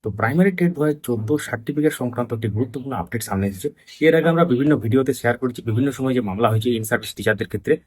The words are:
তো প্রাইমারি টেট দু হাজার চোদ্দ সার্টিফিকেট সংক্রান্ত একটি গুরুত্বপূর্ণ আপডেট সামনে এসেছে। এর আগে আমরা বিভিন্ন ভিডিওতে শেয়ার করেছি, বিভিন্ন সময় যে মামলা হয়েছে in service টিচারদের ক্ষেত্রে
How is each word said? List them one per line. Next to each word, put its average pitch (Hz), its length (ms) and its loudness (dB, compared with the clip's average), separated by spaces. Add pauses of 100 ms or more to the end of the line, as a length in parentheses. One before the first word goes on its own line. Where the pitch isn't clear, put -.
তো 107 80 -6
প্রাইমারি 165 420 2
টেট 175 200 2
দু 147 100 -6
হাজার 147 200 0
চোদ্দ 120 340 0
সার্টিফিকেট 147 560 -2
সংক্রান্ত 123 400 -4
একটি 113 160 -4
গুরুত্বপূর্ণ 127 480 -4
আপডেট 92 260 -6
সামনে 98 240 -2
এসেছে। 98 240 -4 (360)
এর 165 80 6
আগে 160 140 4
আমরা 165 160 4
বিভিন্ন 139 320 4
ভিডিওতে 131 380 2
শেয়ার 120 240 0
করেছি, 123 240 -4
বিভিন্ন 117 280 0
সময় 131 240 -2
যে 123 60 2
মামলা 107 300 0
হয়েছে 110 180 2 (100)
in 110 120 -4
service - 260 -4
টিচারদের 104 300 -2
ক্ষেত্রে 143 300 -2 (100)